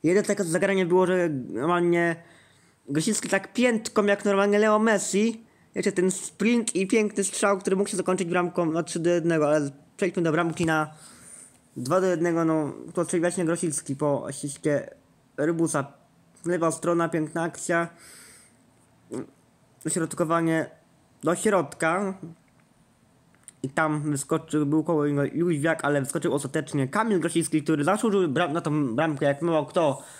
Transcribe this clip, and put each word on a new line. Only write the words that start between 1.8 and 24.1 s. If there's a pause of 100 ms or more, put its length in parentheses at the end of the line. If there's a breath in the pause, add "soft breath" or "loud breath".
Grosicki
tak
piętką
jak
normalnie
Leo
Messi. (300 soft breath)
Jeszcze
ten
sprint
i
piękny
strzał,
który
mógł
się
zakończyć
bramką
na
trzy
do
jednego,
ale (260)
przejdźmy
do
bramki
na (840 loud breath)
dwa
do
jednego,
no, (200)
to
czyli
właśnie
Grosicki
po
asyście (480)
Rybusa. (520)
Lewa
strona,
piękna
akcja. (1900 loud breath)
Dośrodkowanie (540)
do
środka. (1500)
I
tam
wyskoczył,